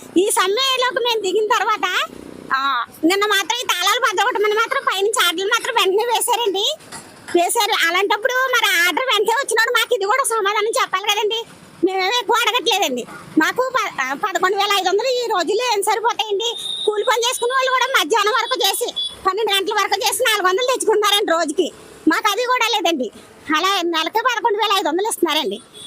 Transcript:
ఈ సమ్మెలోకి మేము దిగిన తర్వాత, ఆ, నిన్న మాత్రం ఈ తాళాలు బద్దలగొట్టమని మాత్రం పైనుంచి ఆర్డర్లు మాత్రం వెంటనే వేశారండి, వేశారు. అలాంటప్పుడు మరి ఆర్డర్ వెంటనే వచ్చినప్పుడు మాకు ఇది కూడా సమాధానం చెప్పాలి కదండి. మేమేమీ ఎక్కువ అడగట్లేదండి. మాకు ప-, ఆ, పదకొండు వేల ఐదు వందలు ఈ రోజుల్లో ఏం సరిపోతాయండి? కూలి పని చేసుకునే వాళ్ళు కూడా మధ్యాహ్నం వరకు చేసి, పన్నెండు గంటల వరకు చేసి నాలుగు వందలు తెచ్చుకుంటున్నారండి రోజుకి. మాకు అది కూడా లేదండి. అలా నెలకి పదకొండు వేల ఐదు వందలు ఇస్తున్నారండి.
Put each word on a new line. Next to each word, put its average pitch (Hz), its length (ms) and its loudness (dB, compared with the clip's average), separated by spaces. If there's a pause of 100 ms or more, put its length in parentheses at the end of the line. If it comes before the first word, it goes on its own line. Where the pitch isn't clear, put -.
(160)
ఈ 392 140 2
సమ్మెలోకి 494 760 0
మేము 453 160 0
దిగిన 392 280 0 (100)
తర్వాత, 427 500 -2 (460)
ఆ, 262 300 -2 (200)
నిన్న 392 220 2
మాత్రం 415 360 0
ఈ 381 40 -6
తాళాలు 415 340 0
బద్దలగొట్టమని 415 540 2
మాత్రం 453 280 0 (120)
పైనుంచి 403 320 0
ఆర్డర్లు 349 220 -2
మాత్రం 466 260 -2
వెంటనే 403 300 2
వేశారండి, 453 680 0 (640)
వేశారు. 370 520 2
అలాంటప్పుడు 403 440 0
మరి 453 540 2
ఆర్డర్ 359 180 0
వెంటనే 440 300 2
వచ్చినప్పుడు 494 440 0
మాకు 466 160 0
ఇది 381 100 0
కూడా 494 200 2
సమాధానం 427 480 0 (100)
చెప్పాలి 381 220 -2
కదండి. 427 380 0 (420)
మేమేమీ 381 360 0
ఎక్కువ 440 160 0
అడగట్లేదండి. 392 680 0 (340)
మాకు 381 380 0
ప-, 403 240 -4
ఆ, 262 140 -2
పదకొండు 381 420 2
వేల 403 240 2
ఐదు 359 80 0
వందలు 415 200 2
ఈ 494 180 0
రోజుల్లో 403 380 0 (120)
ఏం 403 60 0
సరిపోతాయండి? 427 760 -2 (300)
కూలి 415 180 0
పని 466 240 2
చేసుకునే 494 240 -2
వాళ్ళు 523 180 2
కూడా 494 160 2 (140)
మధ్యాహ్నం 403 320 2
వరకు 466 340 0
చేసి, - 280 -2 (320)
పన్నెండు 403 260 0
గంటల 392 220 0
వరకు 403 340 0
చేసి 494 140 -2
నాలుగు 427 260 2
వందలు 494 180 0
తెచ్చుకుంటున్నారండి 415 680 2
రోజుకి. 320 400 0 (360)
మాకు 415 240 2
అది 453 120 0
కూడా 480 240 2
లేదండి. 339 420 0 (460)
అలా 370 260 2
నెలకి 330 360 0
పదకొండు 466 400 0
వేల 427 200 2
ఐదు 320 100 0
వందలు 370 200 0
ఇస్తున్నారండి. 294 520 -2 (260)